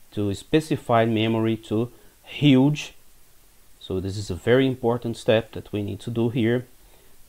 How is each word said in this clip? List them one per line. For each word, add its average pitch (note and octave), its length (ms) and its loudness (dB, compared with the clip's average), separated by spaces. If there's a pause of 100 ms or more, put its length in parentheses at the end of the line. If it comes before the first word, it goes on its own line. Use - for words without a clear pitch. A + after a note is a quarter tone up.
(140)
to G#2 200 -2
specified B2 760 0
memory A2+ 480 0
to A2+ 340 -4 (320)
huge. D3 720 2 (880)
So F#2+ 180 -6
this F#2+ 160 -6
is G#2 140 -8
a F#2 60 -6
very B2 300 2
important A#2+ 520 -2
step A2+ 340 0
that - 220 -12
we G#2 100 -4
need G2+ 180 -8
to - 80 -10
do A#2 200 -2
here. A#2 380 0 (600)